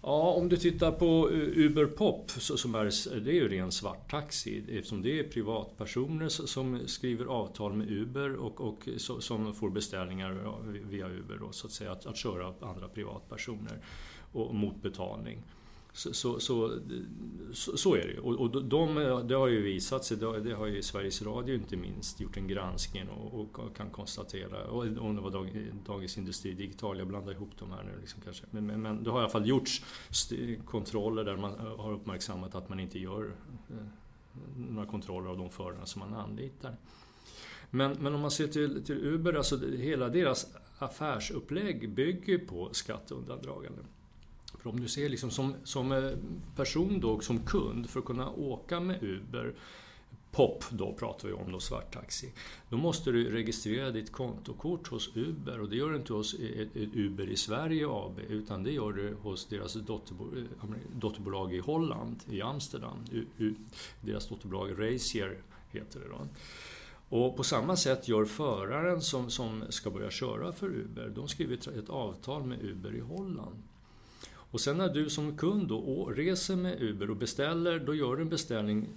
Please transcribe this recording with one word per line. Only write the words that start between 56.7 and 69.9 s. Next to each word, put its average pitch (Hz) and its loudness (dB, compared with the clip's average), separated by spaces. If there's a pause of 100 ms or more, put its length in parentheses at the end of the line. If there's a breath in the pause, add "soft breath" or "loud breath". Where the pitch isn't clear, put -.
Uber 98 2
i 98 0
Sverige 151 2
A 98 -4
B, - -8
utan 107 -2
det 123 0
gör 110 0
du 101 -2
hos 95 -4
deras 98 -4
dotterbo-, 110 -6
eh, - -8
amer-, 113 -6
dotterbolag 98 0
i 92 2
Holland, 135 0 (140)
i 101 -2
Amsterdam, 131 -4 (160)
U-, 113 -2 (120)
U-, 107 4 (460 loud breath)
deras 104 -4
dotterbolag 98 -4
Razier 104 0 (320 loud breath)
heter - -10
det - -10
då. 143 -8 (880 loud breath)
Och 127 6
på 135 0
samma 143 4
sätt 135 4
gör 107 8
föraren 143 2
som, 123 0
som 110 -2
ska - -2